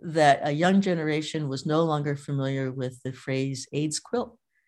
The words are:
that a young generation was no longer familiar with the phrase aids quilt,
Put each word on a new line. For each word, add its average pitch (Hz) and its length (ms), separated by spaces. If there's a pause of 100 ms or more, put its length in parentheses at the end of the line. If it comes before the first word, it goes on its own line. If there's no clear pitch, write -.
that 151 400
a 147 80
young 175 300
generation 156 680
was 135 160
no 156 180
longer 147 320
familiar 135 560
with 127 300
the 131 100
phrase 131 600
aids 147 260
quilt, - 380 (300)